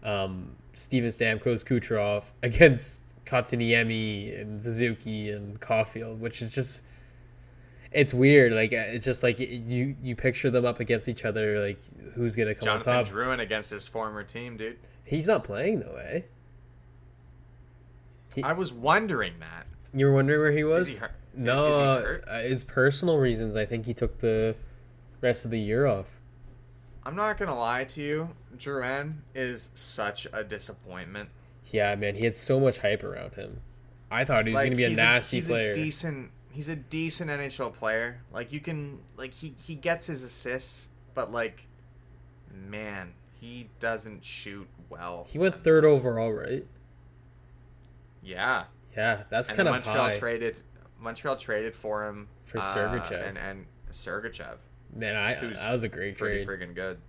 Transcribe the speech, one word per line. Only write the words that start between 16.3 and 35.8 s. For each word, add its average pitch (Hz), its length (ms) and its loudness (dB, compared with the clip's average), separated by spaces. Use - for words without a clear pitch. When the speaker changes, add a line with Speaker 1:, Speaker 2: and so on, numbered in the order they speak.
Speaker 1:
He 139 80 -4
Speaker 2:
I 139 100 0
was 165 200 -2
wondering 131 680 0
that. 80 260 -14
Speaker 1:
You 135 140 4
were 139 80 8
wondering 139 260 6
where 151 120 6
he 151 120 2
was? 165 240 4
Speaker 2:
Is 135 60 -6
he 107 60 -10
hurt? 117 120 -8
Speaker 1:
No, 131 320 2
Speaker 2:
Is 151 100 6
he 143 60 6
hurt? 135 460 2
Speaker 1:
uh, 113 120 -4
his 127 240 -2
personal 143 540 4
reasons, 113 380 2
I 107 100 2
think 113 200 -4
he 120 80 -2
took 117 240 -2
the 110 360 2
rest 123 240 2
of 117 60 -6
the 113 100 -2
year 110 260 2
off. 98 320 0
Speaker 2:
I'm 151 120 -8
not 208 200 0
gonna 165 220 -2
lie 120 260 0
to 135 160 -12
you, 156 300 -4
Drouin 139 600 -4
is 123 400 -6
such - 580 -6
a 110 120 -6
disappointment. 98 840 -12
Speaker 1:
Yeah, 104 260 2
man, 101 180 -2
he 107 100 -2
had 117 120 2
so - 240 2
much 131 180 4
hype 104 260 0
around 95 300 -10
him. 101 260 -12
I 117 140 0
thought 113 220 4
he 113 60 0
was 113 40 2
Speaker 2:
Like, 139 100 4
Speaker 1:
gonna 127 100 2
be 123 80 4
a 117 40 6
Speaker 2:
he's 113 80 2
Speaker 1:
nasty 120 420 4
Speaker 2:
he's 156 100 -4
Speaker 1:
player. 113 220 2
Speaker 2:
a 101 40 -2
decent, 151 560 -4